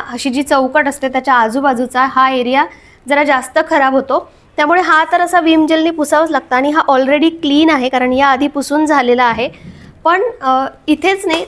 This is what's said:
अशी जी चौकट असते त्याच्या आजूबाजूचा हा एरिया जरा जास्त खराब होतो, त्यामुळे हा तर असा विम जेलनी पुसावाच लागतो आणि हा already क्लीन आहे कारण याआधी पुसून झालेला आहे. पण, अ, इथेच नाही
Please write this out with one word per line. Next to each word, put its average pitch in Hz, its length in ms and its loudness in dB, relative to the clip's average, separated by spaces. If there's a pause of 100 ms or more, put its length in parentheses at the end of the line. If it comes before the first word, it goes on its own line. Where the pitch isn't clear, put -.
(120)
अशी 247 180 -6
जी 254 120 -2
चौकट 269 460 0
असते 269 200 -6
त्याच्या 262 260 -2
आजूबाजूचा 247 760 0
हा 262 200 0
एरिया 262 340 0 (440)
जरा 285 160 2
जास्त 269 340 -2 (120)
खराब 269 240 2
होतो, 269 360 -2 (260)
त्यामुळे 311 240 2
हा 330 320 2
तर 349 80 2
असा 349 200 2
विम 320 260 2
जेलनी 320 240 0
पुसावाच 311 400 0
लागतो 269 240 -2
आणि 269 160 0
हा 311 180 0
already 277 420 2
क्लीन 311 400 2
आहे 262 180 0
कारण 254 240 0
याआधी 269 360 2
पुसून 285 380 -2
झालेला 254 380 2
आहे. 226 520 -4 (280)
पण, 359 180 2 (200)
अ, 262 240 0 (200)
इथेच 381 400 -2
नाही 330 220 -2